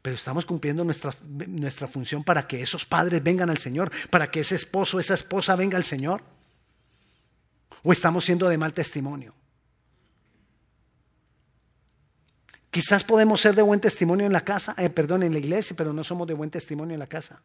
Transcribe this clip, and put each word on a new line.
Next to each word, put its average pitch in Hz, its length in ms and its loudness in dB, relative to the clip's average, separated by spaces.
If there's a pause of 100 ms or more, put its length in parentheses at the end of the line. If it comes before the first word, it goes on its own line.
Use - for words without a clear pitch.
Pero 131 160 -6
estamos 151 300 -6
cumpliendo 160 380 -4
nuestra, 151 280 -4 (100)
nuestra 147 640 -8
función 143 380 -8
para 160 240 2
que 123 140 -6
esos - 240 -4
padres 170 360 2
vengan 175 280 2
al 151 80 0
Señor, 151 320 -4 (180)
para 147 220 2
que 160 100 -2
ese 151 140 0
esposo, 185 440 -2
esa 180 140 0
esposa 190 420 0
venga 185 220 0
al 180 80 0
Señor. 151 400 -4 (1600)
¿O 175 100 4
estamos 170 320 2
siendo 180 240 2
de 170 80 2
mal 160 160 -2
testimonio? 139 600 -6 (3250)
Quizás 196 320 2
podemos 220 380 6
ser 208 140 6
de 214 80 6
buen 208 180 6
testimonio 185 460 2
en 202 60 2
la 180 120 2
casa, 202 340 -4
eh, 180 100 2
perdón, 175 360 0
en 165 80 2
la 151 80 0
iglesia, 175 360 -2
pero 156 160 -4
no 156 120 -6
somos 175 220 -6
de 165 80 -4
buen 151 160 -6
testimonio 156 440 -8
en 151 60 -8
la 135 60 -12
casa. - 380 -14